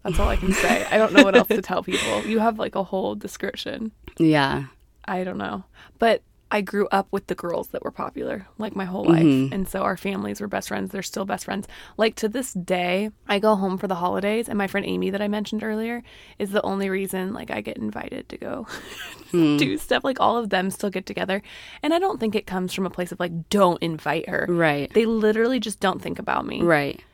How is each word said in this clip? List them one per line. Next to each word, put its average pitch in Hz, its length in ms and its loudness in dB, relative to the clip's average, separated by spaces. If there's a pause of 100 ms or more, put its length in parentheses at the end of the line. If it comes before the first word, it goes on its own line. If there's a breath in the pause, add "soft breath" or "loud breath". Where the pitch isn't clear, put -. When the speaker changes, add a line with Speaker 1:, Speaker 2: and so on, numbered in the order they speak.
Speaker 1:
That's 170 160 0
all - 80 4
I - 80 2
can 185 160 2
say. 196 380 2
I 196 80 4
don't 220 140 4
know 202 120 10
what 196 120 4
else 208 120 6
to 208 140 2
tell 185 200 -4
people. 202 420 -2
You 220 140 0
have, 220 220 2
like, - 160 -4
a 196 80 0
whole 190 320 -2
description. - 720 -8 (280)
Speaker 2:
Yeah. 143 460 4 (440)
Speaker 1:
I 185 160 -2
don't 185 140 -8
know. 202 260 -6 (340 soft breath)
But 226 240 4 (260)
I 214 120 0
grew 202 320 -2
up 196 180 2
with 196 160 -4
the - 80 -4
girls 170 360 -6
that - 120 -8
were - 80 -6
popular, - 560 -8 (100)
like, 214 200 -8
my 196 80 -4
whole 185 180 -6
life. 165 240 6
Speaker 2:
Mm-hmm. 135 260 4
Speaker 1:
And - 160 -2
so 190 140 -4
our 196 140 0
families 202 440 -6
were 208 60 -6
best 196 220 -4
friends. 196 240 -6
They're 196 100 -6
still 196 220 -6
best 202 200 -6
friends. 196 220 -6 (300 loud breath)
Like, 220 200 2
to 220 120 -2
this 247 240 -4
day, 180 580 -2 (160)
I 202 140 0
go 214 160 6
home 190 220 0
for 196 100 -4
the 185 80 0
holidays, 196 520 0
and - 80 -4
my 202 120 0
friend 196 180 -2
Amy 185 240 -2
that 202 100 -4
I 208 60 0
mentioned 208 380 -4
earlier 226 400 -4 (340 loud breath)
is 196 140 -4
the 202 100 2
only 196 260 -2
reason, 190 460 -2
like, - 160 -10
I 208 120 -4
get - 160 -8
invited - 500 -8
to - 80 -12
go - 320 -10 (300 loud breath)
<laughs> - 340 -12
Speaker 2:
Mm. 156 260 6
Speaker 1:
do - 180 2
stuff. - 280 -2
Like, 262 160 -2
all 214 160 4
of 233 140 -2
them 190 200 0
still 202 200 -4
get 190 140 -6
together. 196 380 -4 (400 loud breath)
And 302 100 2
I 339 60 4
don't 381 220 0
think 220 160 0
it 202 100 -2
comes 185 260 -4
from 190 140 -2
a 175 40 -2
place 180 200 -4
of, 175 80 -10
like, 170 300 -4
"Don't 190 340 4
invite 160 460 -2
her." - 200 0
Speaker 2:
Right. 160 460 2
Speaker 1:
They 226 100 6
literally 226 540 2
just 214 220 -6
don't 190 200 0
think - 200 -8
about - 260 0
me. - 160 -2
Speaker 2:
Right. 147 380 2 (140)